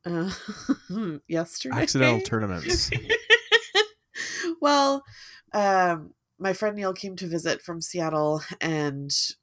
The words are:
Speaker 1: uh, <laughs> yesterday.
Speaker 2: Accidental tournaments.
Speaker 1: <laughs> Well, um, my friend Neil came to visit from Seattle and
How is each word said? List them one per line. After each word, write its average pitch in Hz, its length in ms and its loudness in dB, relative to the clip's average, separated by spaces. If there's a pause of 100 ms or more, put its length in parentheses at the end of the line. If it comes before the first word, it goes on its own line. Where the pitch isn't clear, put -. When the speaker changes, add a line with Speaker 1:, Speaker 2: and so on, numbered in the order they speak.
Speaker 1:
uh, 175 240 -2 (500)
<laughs> 180 480 -8
yesterday. 156 600 -2
Speaker 2:
Accidental 127 320 4
tournaments. 101 760 -2
Speaker 1:
<laughs> - 40 -2 (1600)
Well, 277 440 4 (480)
um, 185 640 2 (240)
my 190 140 -2
friend 208 240 -2
Neil 190 160 -2
came 190 240 -10
to 185 100 -8
visit 165 360 -2
from 170 180 -10
Seattle 156 600 0 (180)
and 143 540 -2 (280)